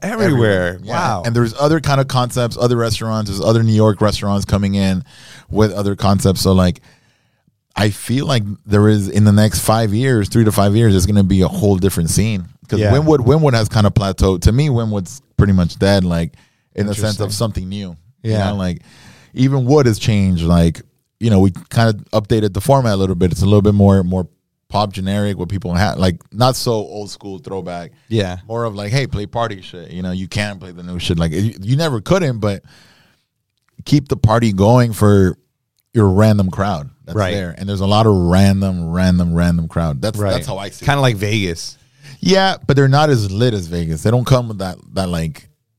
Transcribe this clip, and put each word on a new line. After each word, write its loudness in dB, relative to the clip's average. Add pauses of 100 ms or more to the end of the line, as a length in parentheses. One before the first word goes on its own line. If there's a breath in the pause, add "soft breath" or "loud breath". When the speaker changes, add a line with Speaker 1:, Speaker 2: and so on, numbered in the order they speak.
Speaker 1:
Everywhere. -4
Speaker 2:
everywhere. 0
Speaker 1:
Yeah. -10
Speaker 2:
Wow. -2
Speaker 1:
And -2
there's 0
other 0
kind 0
of -4
concepts, -2
other 0
restaurants, -4
there's -6
other 2
New 2
York 2
restaurants -2
coming -2
in 0 (460 loud breath)
with 2
other -2
concepts. 2
So, 2
like, 2 (960 soft breath)
I 0
feel -4
like -2 (220)
there 4
is, 2
in 2
the 6
next 2
five 0
years, 0
three 2
to 2
five 2
years, 4
there's 2
gonna 2
be 2
a 2
whole 2
different -2
scene. -2 (200)
'Cause -4
Speaker 2:
Yeah. 2
Speaker 1:
Wynwood, 4
Wynwood 4
has 0
kinda 2
plateaued. 0
To 2
me, 0
Wynwood's -4 (160)
pretty 2
much 0
dead, 2
like, -2 (420 soft breath)
in -4
the -4
sense -4
of -4
Speaker 2:
Interesting. -10
Speaker 1:
something -4
new. -10 (280)
You -4
Speaker 2:
Yeah. 0
Speaker 1:
know, -4
like, -4 (520 loud breath)
even 0
Wood 4
has 2
changed. 0
Like, 4 (400)
you -2
know, 4
we 4 (180)
kinda 2 (220)
updated 0
the -4
format 2
a 0
little 0
bit. 2
It's -2
a 4
little 6
bit 4
more, 6
more -2 (420)
pop -2
generic, -4
what -6
people -6
ha-, 0
like, -2 (120)
not 0
so -4
old -8
school -14
throwback. -12 (160)
Speaker 2:
Yeah. -2 (100)
Speaker 1:
More -6
of, -6
like, -8
"Hey, -2
play -8
party -6
shit." -18
You -10
know, -6
you -6
can -4
play -18
the -18
new -10
shit. -2
Like, 0
you, -4
you -2
never -2
couldn't, -2
but -4 (1200 soft breath)
keep 0
the -2
party 2
going 4
for 4 (560)
your 4
random 2
crowd -6 (140)
that's -12
Speaker 2:
Right. -2
Speaker 1:
there. -8
And -10
there's -6
a -2
lot 4
of 6
random, 2
random, 0
random 0
crowd. -4
That's, -4
Speaker 2:
Right. -2
Speaker 1:
that's -4
how -8
I -12
see -18
Speaker 2:
Kinda 0
Speaker 1:
it. 0
Speaker 2:
like 0
Vegas. -4 (440 loud breath)
Speaker 1:
Yeah, 2 (100)
but 2
they're 4
not 4
as 0
lit 0
as -6
Vegas. -6
They 0
don't 0
come -2
with -12
that, -10 (160)
that, -4
like, -6 (300)